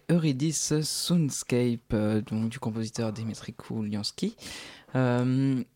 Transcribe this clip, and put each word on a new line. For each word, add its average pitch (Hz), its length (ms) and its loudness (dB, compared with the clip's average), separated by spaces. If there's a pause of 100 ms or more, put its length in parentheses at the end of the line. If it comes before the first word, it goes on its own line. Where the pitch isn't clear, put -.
(100)
Eurydice 156 720 2
Soundscape, 127 1120 0
euh, 107 260 2
donc 110 300 -2
du - 80 -12
compositeur 113 560 -4
Dimitri 110 400 -8
Kouliansky. 107 840 -4 (580)
Euh, 127 680 2 (140)